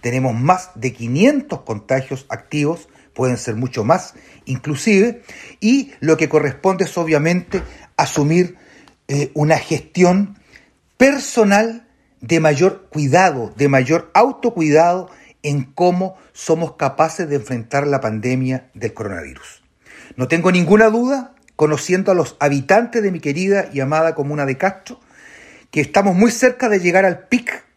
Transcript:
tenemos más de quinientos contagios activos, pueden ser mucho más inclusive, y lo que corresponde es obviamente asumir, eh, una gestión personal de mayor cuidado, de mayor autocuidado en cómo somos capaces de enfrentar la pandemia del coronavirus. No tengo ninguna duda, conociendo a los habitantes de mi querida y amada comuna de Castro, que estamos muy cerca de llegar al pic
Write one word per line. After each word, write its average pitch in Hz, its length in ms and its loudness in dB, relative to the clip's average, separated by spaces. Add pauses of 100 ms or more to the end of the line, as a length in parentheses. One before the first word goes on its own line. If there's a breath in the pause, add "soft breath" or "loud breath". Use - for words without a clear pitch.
tenemos 123 340 -2
más 160 400 0
de 120 180 -6
quinientos 175 680 0
contagios 131 680 -6
activos, 147 600 -6 (260 soft breath)
pueden 127 220 -2
ser 107 180 -8
mucho 123 300 -4
más 165 300 0 (320 loud breath)
inclusive, 196 760 0 (380 loud breath)
y 247 400 0
lo 156 160 2
que 156 120 -2
corresponde 156 560 0
es - 140 -8
obviamente 160 640 -2 (340 loud breath)
asumir, 160 600 0 (500 soft breath)
eh, 143 280 -4
una 151 240 2
gestión 180 800 0 (580 soft breath)
personal 226 920 0 (320)
de 160 180 0
mayor 160 520 2
cuidado, 147 680 0
de 143 120 2
mayor 135 460 0
autocuidado 180 960 2 (320 loud breath)
en 143 220 -4
cómo 180 520 -2 (160 soft breath)
somos 160 420 -4
capaces 160 540 -2
de 143 80 -2
enfrentar 127 500 -4
la 139 140 0
pandemia 127 760 -4
del 110 200 -8
coronavirus. 85 680 -12 (560 loud breath)
No 139 120 -4
tengo 185 220 2
ninguna 185 380 6
duda, 247 460 -2 (220)
conociendo 175 540 0
a 185 40 4
los 165 260 -2
habitantes 190 600 0
de 196 100 -2
mi 165 80 -8
querida 185 520 -2
y 135 80 -6
amada 156 340 0
comuna 147 300 -4
de 139 140 -4
Castro, 196 400 -6 (720 loud breath)
que 151 100 -4
estamos 196 360 0
muy 220 140 4
cerca 247 380 0
de 202 120 0
llegar 180 240 2
al 180 240 -2
pic - 360 -4 (120)